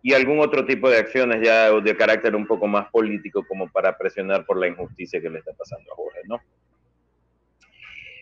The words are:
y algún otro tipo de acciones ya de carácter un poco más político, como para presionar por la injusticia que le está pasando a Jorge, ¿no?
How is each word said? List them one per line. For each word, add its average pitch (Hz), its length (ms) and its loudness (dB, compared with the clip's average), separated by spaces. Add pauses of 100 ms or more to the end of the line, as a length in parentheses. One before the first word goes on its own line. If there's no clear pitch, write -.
y 131 120 2
algún 135 260 4
otro 147 240 2
tipo 131 240 0
de 120 80 6
acciones 113 500 0
ya 113 240 6
de 107 240 2
carácter 110 400 2
un 104 120 -4
poco 107 200 -2
más 101 220 -2
político, 104 580 -2
como 95 220 -8
para 95 300 -2
presionar 95 480 -4
por 98 100 -2
la 92 100 -2
injusticia 87 540 -8
que 82 80 -10
le 80 120 -12
está - 120 -18
pasando - 400 -18
a - 20 -16
Jorge, - 320 -14
¿no? 117 140 -12 (1800)